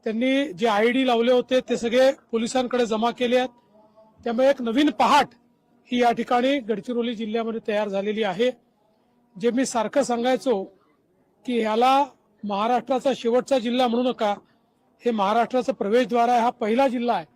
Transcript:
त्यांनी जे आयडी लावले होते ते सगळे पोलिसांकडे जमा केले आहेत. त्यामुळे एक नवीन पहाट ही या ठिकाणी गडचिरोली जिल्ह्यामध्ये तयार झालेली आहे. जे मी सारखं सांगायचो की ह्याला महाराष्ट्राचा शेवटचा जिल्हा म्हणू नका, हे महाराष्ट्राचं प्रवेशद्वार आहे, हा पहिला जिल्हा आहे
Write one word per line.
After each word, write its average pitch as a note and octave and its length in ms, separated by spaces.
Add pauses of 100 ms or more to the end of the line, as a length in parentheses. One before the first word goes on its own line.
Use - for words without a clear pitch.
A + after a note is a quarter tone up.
त्यांनी C4 480
जे G3 160
आयडी A#3 380
लावले A#3 260
होते B3 280
ते A#3+ 160
सगळे B3+ 360 (180)
पोलिसांकडे A#3+ 560
जमा A3 240
केले A#3+ 260
आहेत. B3+ 120 (760)
त्यामुळे B3+ 260
एक C4+ 120
नवीन B3+ 280
पहाट B3 360 (680)
ही A#3+ 100
या A#3+ 100
ठिकाणी B3+ 460
गडचिरोली A#3 560
जिल्ह्यामध्ये A3+ 540
तयार G#3 200
झालेली G3+ 340
आहे. G#3 280 (880)
जे A#3 100
मी B3 160
सारखं A3+ 360
सांगायचो A#3+ 600 (840)
की A#3+ 140
ह्याला A#3+ 440 (400)
महाराष्ट्राचा A#3 720
शेवटचा B3 420
जिल्हा B3 280
म्हणू A#3+ 220
नका, A3+ 260 (680)
हे A#3+ 60
महाराष्ट्राचं A3+ 600
प्रवेशद्वार A#3 560
आहे, B3 120
हा A#3 100
पहिला A#3+ 380
जिल्हा A#3 280
आहे E3 200